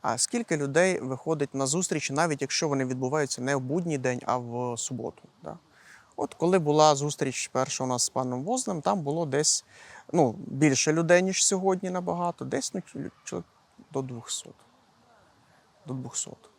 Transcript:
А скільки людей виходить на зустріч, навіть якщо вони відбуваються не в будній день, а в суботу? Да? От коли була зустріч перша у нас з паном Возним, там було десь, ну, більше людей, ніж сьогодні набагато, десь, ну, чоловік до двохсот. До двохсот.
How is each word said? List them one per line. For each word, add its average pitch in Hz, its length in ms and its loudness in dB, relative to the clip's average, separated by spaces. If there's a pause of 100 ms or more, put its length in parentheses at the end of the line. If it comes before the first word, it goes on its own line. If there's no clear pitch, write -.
А 113 160 -2
скільки 233 400 -2
людей 160 420 2
виходить 135 560 -4
на 135 100 0
зустріч, 156 460 -2
навіть 151 300 0
якщо 147 260 -2
вони 135 180 0
відбуваються 131 560 -2
не 135 140 0
в 135 40 0
будній 151 380 -2
день, 127 280 -2
а 127 120 0
в 120 400 -4
суботу? - 440 -8 (220)
Да? 160 140 -12 (580)
От - 180 -4
коли 180 260 2
була 151 360 8
зустріч 139 520 -4
перша 131 360 -2
у 131 40 -2
нас 123 160 0
з - 60 -2
паном 127 340 -4
Возним, 208 380 -4
там 196 200 2
було 156 240 -2
десь, 143 400 0 (460)
ну, 139 260 4
більше 143 560 2
людей, 170 280 6
ніж 185 240 0
сьогодні 190 440 0
набагато, 175 560 -4
десь, - 280 -4
ну, 185 80 -4 (420)
чоловік - 220 -10 (460)
до 135 100 -2
двохсот. - 540 -10 (1300)
До 131 60 -8
двохсот. - 640 -10